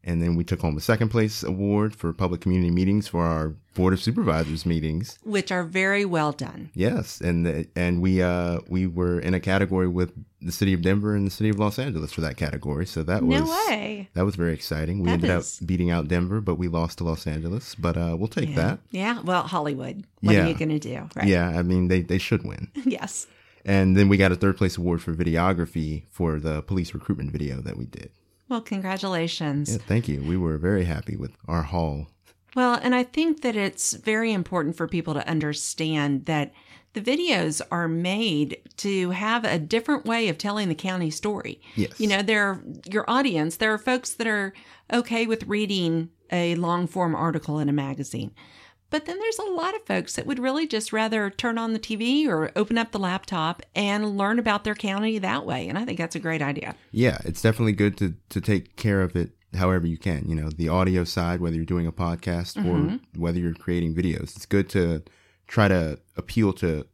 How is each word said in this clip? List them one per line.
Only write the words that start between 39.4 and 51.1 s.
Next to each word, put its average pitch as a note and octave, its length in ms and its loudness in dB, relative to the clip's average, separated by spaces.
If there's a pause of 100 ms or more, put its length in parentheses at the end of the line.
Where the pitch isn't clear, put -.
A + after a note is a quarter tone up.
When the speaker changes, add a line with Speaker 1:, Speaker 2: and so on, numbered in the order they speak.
Speaker 2:
a F3 140 0
different A3+ 480 0
way A3+ 220 0
of D3+ 100 -2
telling G#3 300 -2
the D#3+ 60 2
county F3+ 360 -2
story. - 500 -6 (160)
Speaker 1:
Yes. - 240 -2
Speaker 2:
You G#3+ 80 2
know, G3+ 140 4
there, G3+ 380 2 (300)
your G#3 180 -2
audience, G#3+ 480 2
there A3 160 2
are G#3+ 60 0
folks B3+ 360 -2
that A3+ 120 -4
are G3+ 260 0 (400)
okay A#3 340 0
with A3 200 -2
reading F#3 640 0 (240)
a F3 240 2
long-form F3 580 0
article D#3 440 -2
in D3 100 0
a C#3+ 40 2
magazine. C3+ 600 -4 (580)
But D4+ 140 -2
then F4 140 -8
there's A4 200 -2
a G#4+ 120 -6
lot F4+ 260 -2
of G#4+ 80 -10
folks - 320 -4
that - 80 -6
would C4+ 140 -4
really C4+ 280 0
just A3 280 -4
rather A3 340 0